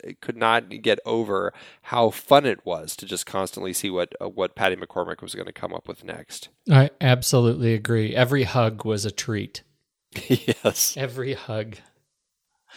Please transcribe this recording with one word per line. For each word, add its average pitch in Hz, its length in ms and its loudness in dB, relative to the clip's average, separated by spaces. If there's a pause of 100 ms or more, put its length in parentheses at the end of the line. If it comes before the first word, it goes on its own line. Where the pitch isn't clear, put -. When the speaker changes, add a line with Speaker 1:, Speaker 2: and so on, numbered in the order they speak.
(200)
Speaker 1:
could 117 160 -8
not 113 320 4 (140)
get 110 240 2
over 101 480 -2 (300)
how 117 260 4
fun 143 340 6
it 113 220 -2
was 80 300 -6
to 98 100 -14
just 95 180 -6
constantly 95 480 -4
see 101 160 -4
what, 90 320 -2
uh, 98 80 -8
what 92 260 -2
Patty 95 220 0
McCormack 90 460 -6
was 95 120 -12
gonna 92 200 -10
come 90 180 -8
up 90 160 -12
with - 160 -14
next. - 460 -14 (200)
Speaker 2:
I 139 200 8 (100)
absolutely 120 720 4
agree. 110 420 0
Every 127 300 2
hug 110 400 0
was 107 220 -2
a 101 40 -4
treat. - 520 -6 (520)
Speaker 1:
<laughs> - 140 -10
Yes. - 720 2
Speaker 2:
Every 131 340 -4
hug. 110 460 -8 (1000)